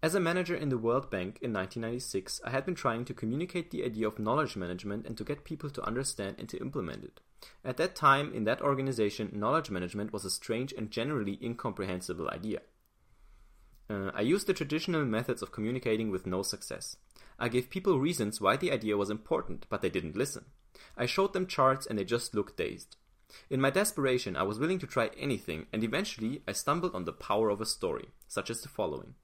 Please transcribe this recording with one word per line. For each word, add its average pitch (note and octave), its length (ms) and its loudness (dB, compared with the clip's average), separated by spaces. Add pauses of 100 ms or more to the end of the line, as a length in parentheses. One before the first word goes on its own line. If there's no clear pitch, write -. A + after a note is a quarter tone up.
As D#3 100 2
a G3 60 6
manager E3+ 340 2
in D3 140 0
the C3 80 2
World A#2 340 2
Bank F#2+ 300 -2
in A#2+ 120 -2
nineteen F#2+ 280 -2
ninety-six, A#2+ 640 -4
I - 60 -4
had C3+ 160 0
been F3+ 80 -2
trying A#2+ 320 0
to - 80 -6
communicate E3 560 -2
the - 120 -4
idea G#2+ 240 0
of G#2+ 120 -2
knowledge B2 360 2
management F#2+ 520 -4
and A2+ 100 -8
to - 80 -6
get C#3+ 220 -6
people D3 240 -6
to - 120 -8
understand G#2+ 560 -4
and - 120 -10
to - 100 -8
implement F#2+ 440 -6
it. - 180 -16 (420)
At B2+ 140 -4
that F#3 160 2
time, C#3+ 400 6
in A2 100 0
that A2 160 2
organization, B2+ 720 2
knowledge A#2+ 380 2
management F#2+ 420 -2
was G2+ 140 -4
a F#2 40 -2
strange A#2+ 440 -2
and G#2+ 160 -4
generally A2+ 520 0
incomprehensible F#2+ 840 -2
idea. G#2 300 -2 (1300)
Uh, G2 260 -2
I - 60 -2
used D#3 260 4
the - 60 2
traditional D#3 540 0
methods A#2 340 0
of - 120 -8
communicating A2 580 0
with F#2 160 -2
no F#2 160 0
success. - 560 -6 (400)
I A#2+ 100 0
gave B2 220 2
people F#3 280 4
reasons C3 440 0
why G2+ 160 6
the F3 140 0
idea G#2+ 260 2
was G2+ 100 2
important, - 640 -2
but G#2 100 -2
they F#2+ 80 2
didn't E2 300 -2
listen. C#3 260 -2 (540)
I A#2+ 80 0
showed F#3+ 260 2
them F#3 140 0
charts C3+ 400 4
and G#2+ 120 -2
they G2+ 60 2
just A#2 300 0
looked G2+ 240 0
dazed. - 380 -4 (520)
In C3 100 0
my C#3 120 6
desperation, C3+ 680 2
I D2 60 2
was G#2 160 0
willing F3 220 0
to - 60 -6
try A#2 300 2
anything, G#2+ 560 -2
and A2 100 2
eventually B2+ 640 -2
I G2+ 60 -4
stumbled D#3+ 420 0
on F#2 120 -2
the E2 80 -4
power G#2+ 340 2
of G#2 140 2
a - 20 -2
story, E2 440 -2 (200)
such - 220 -4
as A#2 100 -4
the - 80 -12
following. F2+ 560 -4